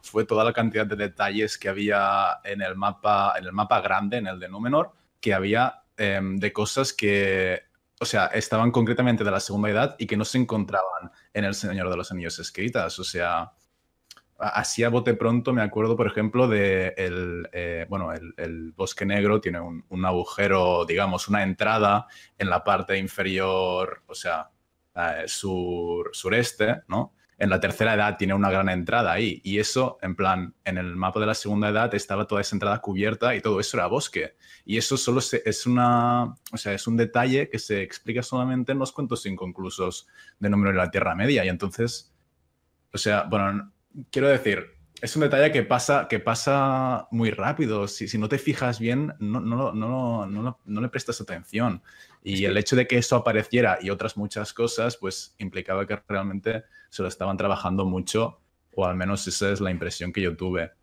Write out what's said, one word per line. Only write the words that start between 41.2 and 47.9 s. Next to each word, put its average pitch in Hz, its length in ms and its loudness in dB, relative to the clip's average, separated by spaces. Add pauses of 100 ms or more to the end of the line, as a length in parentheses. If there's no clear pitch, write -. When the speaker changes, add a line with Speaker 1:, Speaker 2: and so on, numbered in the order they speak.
Speaker 1:
Y 92 60 0
entonces, 98 640 -4 (800)
o 104 40 -6
sea, 104 260 2
bueno, 101 480 -2 (400)
quiero 139 160 2
decir, 107 400 2 (340)
es - 140 -6
un 156 80 2
detalle 143 280 6
que 127 120 2
pasa, 127 440 2
que 110 120 0
pasa 131 880 0
muy 113 220 2
rápido. 107 560 0
Si, 101 200 -8